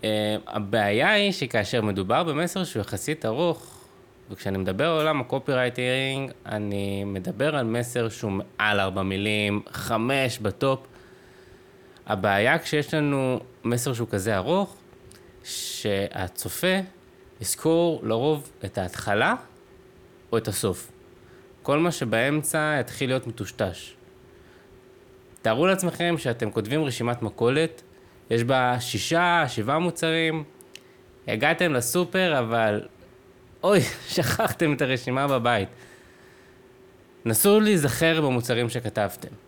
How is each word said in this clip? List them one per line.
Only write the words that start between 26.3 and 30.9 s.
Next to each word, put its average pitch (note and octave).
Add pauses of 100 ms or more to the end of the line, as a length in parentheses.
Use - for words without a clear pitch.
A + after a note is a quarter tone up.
כותבים A#2
רשימת A#2+
מכולת, C3 (480)
יש A#2
בה B2
שישה, E3+
שבעה A#2+
מוצרים, D#3+ (840)